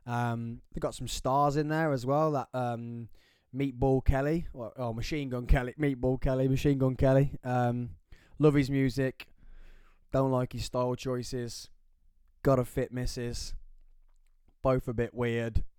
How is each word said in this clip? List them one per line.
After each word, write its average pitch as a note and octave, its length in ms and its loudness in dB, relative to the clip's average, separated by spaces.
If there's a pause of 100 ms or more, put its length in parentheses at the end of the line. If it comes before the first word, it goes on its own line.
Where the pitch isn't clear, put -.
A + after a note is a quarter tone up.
Um, A#2 540 -4 (120)
they've D#3+ 100 -8
got C3 120 -2
some B2 140 -10
stars C#3 480 0
in D3+ 120 0
there D#3 240 0
as B2 120 -2
well. D3+ 280 2
That, C3+ 200 -4
um, A#2 560 -6 (480)
Meatball C3+ 480 2
Kelly, C#3+ 480 2
or, A#2 260 -12
or A#2+ 160 -4
Machine C3+ 360 -4
Gun B2 160 -6
Kelly, B2 340 4
Meatball C3 400 0
Kelly, C3 280 2
Machine C3+ 280 2
Gun C3 200 2
Kelly. C#3 480 4
Um, B2 460 0 (480)
love D3 160 6
his C#3 160 2
music. C3+ 580 -2 (840)
Don't C3+ 180 2
like B2+ 220 0
his A#2 140 -6
style B2 300 -2
choices. B2 760 -8 (720)
Got C3+ 160 6
a B2 80 2
fit - 260 -6
missus. A#2+ 640 -6 (1080)
Both C3 240 2
a B2+ 60 -4
bit A#2 200 -2
weird. A#2 520 0 (140)